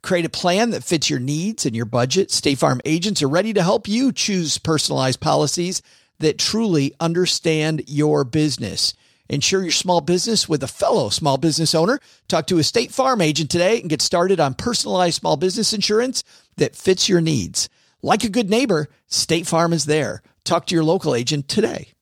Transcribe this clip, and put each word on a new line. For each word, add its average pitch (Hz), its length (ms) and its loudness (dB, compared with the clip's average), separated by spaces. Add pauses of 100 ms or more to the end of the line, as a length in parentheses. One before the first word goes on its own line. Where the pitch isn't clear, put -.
Create 175 240 -2
a - 20 -4
plan 196 420 0
that 123 140 -6
fits 160 240 0
your 139 120 -2
needs 156 440 -4
and 120 100 -2
your 113 120 -2
budget. 127 440 0
State 143 280 0
Farm 131 260 2
agents 170 380 -2
are 139 60 2
ready 196 260 0
to 196 80 2
help 202 260 0
you 240 240 2
choose 180 460 -2
personalized 135 640 0
policies 151 600 0 (380)
that 156 200 2
truly 190 640 0
understand 165 880 0
your 147 380 2
business. 123 680 -2 (360)
Insure 185 340 0
your 165 100 -2
small 175 300 0
business 185 440 0
with 143 160 -2
a 123 60 -6
fellow 151 400 0
small 135 300 0
business 156 360 0
owner. 180 240 2 (300)
Talk 165 200 0
to 175 100 2
a 147 40 4
State 233 300 0
Farm 254 300 2
agent 151 280 0
today 190 300 2
and 185 80 -10
get 151 140 -2
started 180 360 2
on 165 140 2
personalized 185 680 -2
small 156 200 0
business 185 340 0
insurance 220 500 0 (360)
that - 180 0
fits - 320 2
your 175 140 4
needs. 131 480 -2 (320)
Like 196 220 2
a 226 40 -2
good 202 220 0
neighbor, 208 380 2 (180)
State 170 400 -2
Farm 170 260 2
is 151 140 0
there. 147 340 -2 (240)
Talk 175 220 0
to 180 80 -4
your 160 100 2
local 156 300 2
agent 139 340 -2
today. - 540 -2